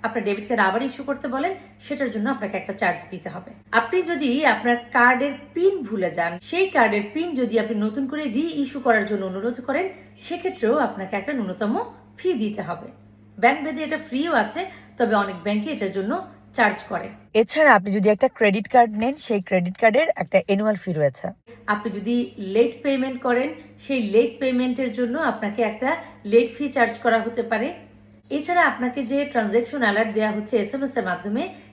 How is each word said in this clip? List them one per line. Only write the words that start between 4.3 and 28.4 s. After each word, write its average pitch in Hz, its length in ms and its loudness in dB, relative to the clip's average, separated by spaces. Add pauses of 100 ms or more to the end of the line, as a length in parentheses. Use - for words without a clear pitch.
আপনার 240 300 4 (180)
কার্ডের 254 380 4 (220)
পিন 370 300 2
ভুলে 190 280 -2
যান, 170 300 -2
সেই 381 280 0
কার্ডের 214 320 4 (120)
পিন 330 220 -4
যদি 226 240 0
আপনি 214 200 -2
নতুন 214 280 -2
করে 302 160 -4
রিইস্যু 285 560 -2
করার 220 260 4
জন্য 202 200 -2
অনুরোধ 196 360 -4
করেন, 320 280 -2 (300)
সেক্ষেত্রেও 285 580 -2
আপনাকে 208 380 -2
একটা 202 180 -4
ন্যূনতম 220 500 -2 (340)
ফি 359 160 0
দিতে 208 280 -2
হবে। - 260 -8 (520)
ব্যাংক 285 240 4
ভেদে 311 200 -4
এটা 302 140 -4
ফ্রিও 294 360 -4
আছে, 247 320 0 (320)
তবে 220 180 2
অনেক 196 280 0
ব্যাংকে 208 280 -2
এটার 202 200 -4
জন্য 214 360 -4 (260)
চার্জ 214 360 2
করে। - 200 -6 (240)
এছাড়া 262 420 6
আপনি 202 160 2
যদি 202 180 4
একটা 214 180 4
ক্রেডিট 214 400 2
কার্ড 233 300 4
নেন, 240 180 -2
সেই 208 260 -2
ক্রেডিট 185 360 -2
কার্ডের 233 380 4
একটা - 320 2
অ্যানুয়াল 208 280 2
ফি 180 180 -6
রয়েছে। 147 340 -2 (400)
আপনি 208 240 -2
যদি 233 460 -2
লেট 208 460 -4
পেমেন্ট 262 380 -2
করেন, 254 280 0 (380)
সেই 269 140 -2
লেট 220 380 2
পেমেন্টের 254 540 -2
জন্য 247 260 -4
আপনাকে 220 420 -2
একটা 240 360 -2 (280)
লেট 226 320 4
ফি 285 120 -4
চার্জ 233 300 0
করা 226 200 4
হতে 226 240 -4
পারে। 226 300 -2 (560)
এছাড়া 330 360 2